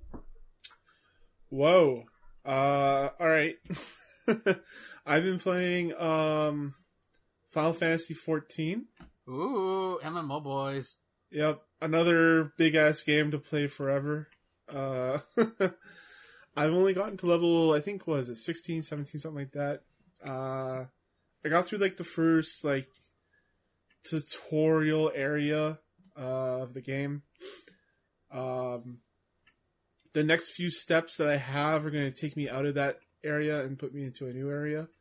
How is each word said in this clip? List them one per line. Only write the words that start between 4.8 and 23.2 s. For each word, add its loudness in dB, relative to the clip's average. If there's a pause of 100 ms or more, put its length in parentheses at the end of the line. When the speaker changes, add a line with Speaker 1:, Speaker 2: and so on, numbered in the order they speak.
Speaker 1:
I've 4
been 0
playing, 0
um, 0 (720)
Final 0
Fantasy 0
fourteen. -4 (420)
Speaker 2:
Ooh, -2
M -8
M -4
O -4
boys. -6 (320)
Speaker 1:
Yep. 0 (180)
Another 4
big 4
ass 6
game 2
to -4
play -2
forever. -2 (400)
Uh, -4 (180)
<laughs> - (1200)
I've 2
only 4
gotten -2
to -6
level, 6
I 4
think, -6
was 0
it -10
sixteen, -6
seventeen, -8
something -8
like -10
that. -4 (420)
Uh, -6 (600)
I -4
got 2
through, -6
like, 0
the -8
first, 2
like, 0 (1160)